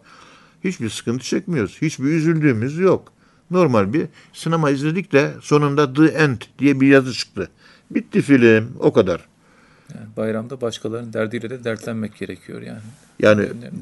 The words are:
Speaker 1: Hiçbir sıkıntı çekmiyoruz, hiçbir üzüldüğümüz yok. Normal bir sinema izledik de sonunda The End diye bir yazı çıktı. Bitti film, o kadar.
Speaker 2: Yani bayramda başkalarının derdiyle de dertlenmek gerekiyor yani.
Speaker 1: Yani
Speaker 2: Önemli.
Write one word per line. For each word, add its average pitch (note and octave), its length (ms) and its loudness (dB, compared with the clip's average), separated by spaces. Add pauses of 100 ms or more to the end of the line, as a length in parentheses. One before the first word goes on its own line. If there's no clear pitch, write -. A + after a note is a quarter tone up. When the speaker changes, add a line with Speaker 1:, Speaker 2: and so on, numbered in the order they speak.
(640)
Speaker 1:
Hiçbir D#3+ 260 -6
sıkıntı A#2+ 340 -6
çekmiyoruz, D3+ 580 -4
hiçbir C3+ 240 -4
üzüldüğümüz D3+ 720 0
yok. F3 340 0 (400)
Normal B2 420 2
bir E3+ 140 -2 (260)
sinema D#3+ 360 0
izledik D#3 420 -2
de D3 300 2
sonunda D3 520 2
The D3+ 120 4
End C#3+ 360 0 (180)
diye C3+ 220 2
bir C3+ 60 4
yazı C3 260 6
çıktı. - 360 -8 (420)
Bitti G#3+ 300 -2
film, A#2+ 580 4
o D3 140 2
kadar. F#2 340 0 (680)
Speaker 2:
Yani A2 120 -18 (100)
bayramda A2 440 -6
başkalarının A2+ 520 -8
derdiyle A2 360 -6
de B2 140 -14
dertlenmek A2 540 -8
gerekiyor F#2+ 440 -14
yani. A2+ 180 -14 (400)
Speaker 1:
Yani G#2 220 4
Speaker 2:
Önemli. A#2 300 -6 (100)